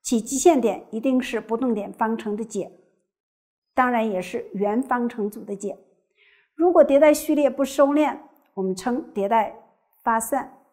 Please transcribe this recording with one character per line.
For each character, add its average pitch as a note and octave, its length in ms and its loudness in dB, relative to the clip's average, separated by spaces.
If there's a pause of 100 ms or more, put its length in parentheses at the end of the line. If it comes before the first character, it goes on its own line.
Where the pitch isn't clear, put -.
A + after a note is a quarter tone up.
其 A#3 180 0
极 A#3+ 180 -6
限 D4+ 220 4
点 G#3+ 300 -2
一 A3 100 -6
定 B3+ 200 2
是 A#3+ 200 -6
不 A3+ 160 -6
动 A#3+ 180 -2
点 G3+ 180 -6
方 A3+ 240 -2
程 G#3 200 -6
的 A3 80 -8
解， G3 280 -8 (1000)
当 B3+ 160 2
然 A3+ 180 0
也 F#3 140 -4
是 - 320 -10
原 G#3 280 -2
方 B3 260 -2
程 G#3+ 220 -4
组 G#3+ 140 -18
的 G3+ 100 -10
解。 G3 240 -10 (760)
如 E4+ 180 2
果 E4 120 8
迭 C4+ 140 4
代 D4+ 140 8
序 D4+ 220 0
列 C#4 160 2
不 C4+ 140 -2
收 C#4 240 2
敛， D4 300 0 (360)
我 F#3+ 80 -6
们 F#3+ 120 -2
称 F#3+ 380 -6
迭 G3+ 160 -2
代 A3 260 0 (480)
发 A3+ 160 0
散。 - 540 -6